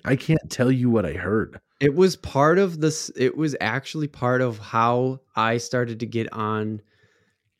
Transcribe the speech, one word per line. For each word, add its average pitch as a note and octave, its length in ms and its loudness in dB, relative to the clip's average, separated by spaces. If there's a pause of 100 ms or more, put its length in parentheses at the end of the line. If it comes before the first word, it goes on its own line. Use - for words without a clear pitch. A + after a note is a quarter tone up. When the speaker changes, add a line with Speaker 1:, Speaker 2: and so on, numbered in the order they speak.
Speaker 1:
I C3+ 140 0
can't - 320 -2
tell B2 220 0
you B2 180 2
what A2 160 2
I D2 80 -4
heard. F#2 480 -2 (180)
Speaker 2:
It C#3+ 160 4
was F#3 220 4
part D3+ 420 2
of F3 220 0
this, D#3 340 -2
it B2+ 220 0
was D3 240 -2
actually C3+ 480 -4
part B2+ 320 0
of A#2+ 180 -2
how B2 640 0 (160)
I A2+ 220 2
started A#2 420 -4
to A#2 40 -6
get A2+ 280 -4
on G#2+ 480 -4 (800)